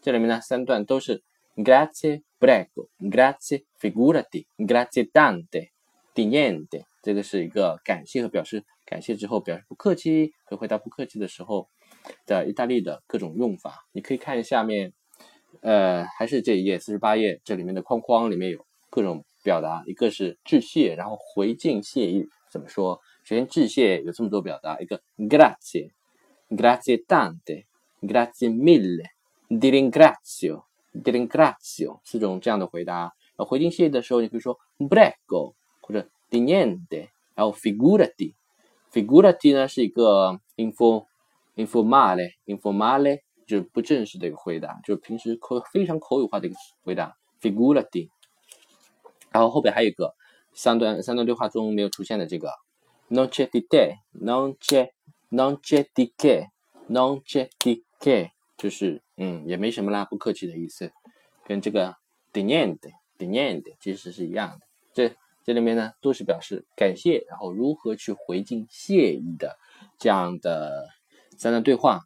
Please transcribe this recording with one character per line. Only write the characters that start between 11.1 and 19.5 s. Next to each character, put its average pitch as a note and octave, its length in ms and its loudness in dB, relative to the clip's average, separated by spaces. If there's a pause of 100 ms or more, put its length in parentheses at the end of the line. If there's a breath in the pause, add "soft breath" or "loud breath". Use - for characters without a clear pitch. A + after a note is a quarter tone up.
的 G2 100 -6
时 - 140 -18
候 G2+ 260 -8 (580 loud breath)
的 F#2 200 0
意 G#2 60 -6
大 B2+ 120 -2
利 A#2+ 160 0
的 E2 260 -8
各 A2+ 120 -6
种 E2+ 180 -8
用 A2+ 200 -2
法。 - 360 -16
你 G2 80 -8
可 C3 140 -6
以 - 20 -6
看 B2 260 -6
下 A2+ 220 0
面， G#2 300 -4 (680 soft breath)
呃， F#2+ 440 4
还 A2+ 220 -6
是 B2+ 160 0
这 A2+ 140 2
一 F#2+ 80 0
页， F#2+ 140 0
四 G#2 140 -8
十 G#2 60 -4
八 G#2+ 180 2
页， G#2+ 280 0
这 G#2+ 100 -6
里 F2+ 80 -6
面 F#2 120 -6
的 F#2 80 -6
框 A#2 180 -2
框 A2+ 300 2
里 F2+ 60 -2
面 F#2 140 -4
有 D#2+ 160 -10 (240)
各 A#2+ 120 0
种 E2+ 220 -4 (180)
表 F2 200 2